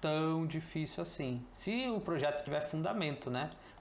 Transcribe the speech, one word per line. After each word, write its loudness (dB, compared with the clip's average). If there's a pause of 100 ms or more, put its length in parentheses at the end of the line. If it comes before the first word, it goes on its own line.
tão 4
difícil -2
assim. -2
Se 0
o 0
projeto 2
tiver 0
fundamento, 0
né? 0 (340)